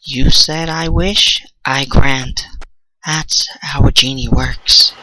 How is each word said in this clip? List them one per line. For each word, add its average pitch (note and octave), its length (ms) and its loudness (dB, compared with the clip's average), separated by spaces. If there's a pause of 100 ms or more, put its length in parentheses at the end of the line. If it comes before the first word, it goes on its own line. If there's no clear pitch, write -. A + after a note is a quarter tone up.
You C3+ 280 0
said D#3+ 360 0
I D#3+ 200 -4
wish, F3+ 580 0 (180)
I C3+ 220 -2
grant. C3+ 600 2 (580)
That's D#3 420 -4 (140)
how C#3 240 0
a A#2 60 6
genie B2+ 360 -2
works. - 760 0